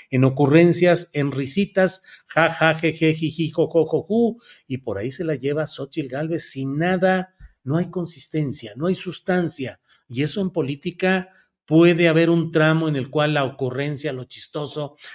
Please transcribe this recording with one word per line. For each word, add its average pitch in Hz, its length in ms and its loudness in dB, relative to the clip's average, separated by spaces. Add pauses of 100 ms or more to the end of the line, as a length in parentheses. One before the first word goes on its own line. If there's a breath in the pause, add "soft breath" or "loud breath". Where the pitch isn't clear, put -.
en 131 160 4
ocurrencias, 170 880 4
en 143 180 -2
risitas, 175 720 -2 (220 loud breath)
ja, 165 220 0
ja, 160 240 2
je, 160 220 -2
je, 160 180 2
ji, 160 180 -2
ji, 160 200 -4
jo, 165 160 0
jo, 165 180 2
jo, 156 180 -2
ju, 233 380 0 (260 loud breath)
y 127 120 -6
por 107 180 -6
ahí 117 160 -6
se 175 120 -8
la 156 100 -2
lleva 143 320 -4
Xóchitl 139 420 -8
Gálvez 156 400 -4
sin 135 300 -6
nada, 185 560 0 (300 soft breath)
no 135 120 -2
hay 180 140 0
consistencia, 156 840 -6
no 147 120 -4
hay 185 80 0
sustancia, 170 840 -4 (300 soft breath)
y 127 140 -4
eso 156 180 -4
en 185 80 -2
política 180 840 -2 (320 soft breath)
puede 170 420 6
haber 165 220 4
un 165 200 2
tramo 160 380 2
en 147 80 -2
el 123 140 -4
cual 151 240 0
la 139 100 2
ocurrencia, 135 720 -6
lo 127 100 -10
chistoso, - 720 -10 (180 loud breath)